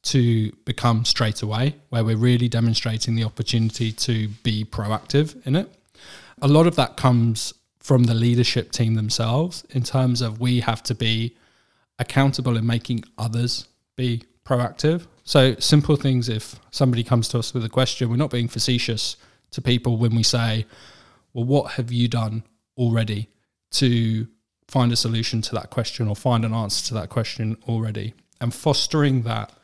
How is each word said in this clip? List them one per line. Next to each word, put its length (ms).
to 480
become 400
straight 380
away, 340
where 160
we're 100
really 320
demonstrating 680
the 100
opportunity 680
to 380
be 200
proactive 840
in 120
it. 120
A 60
lot 200
of 100
that 200
comes 560
from 240
the 100
leadership 580
team 220
themselves 760
in 120
terms 380
of 180
we 220
have 220
to 120
be 400
accountable 580
in 80
making 380
others 500
be 280
proactive. 640
So 360
simple 360
things, 340
if 260
somebody 320
comes 260
to 100
us 140
with 100
a 60
question, 400
we're 60
not 160
being 160
facetious 680
to 100
people 360
when 180
we 80
say, 420
"Well, 120
what 280
have 180
you 160
done 360
already 540
to 560
find 240
a 40
solution 480
to 100
that 160
question 380
or 80
find 280
an 100
answer 340
to 80
that 140
question 460
already?" 480
And 120
fostering 720
that, 280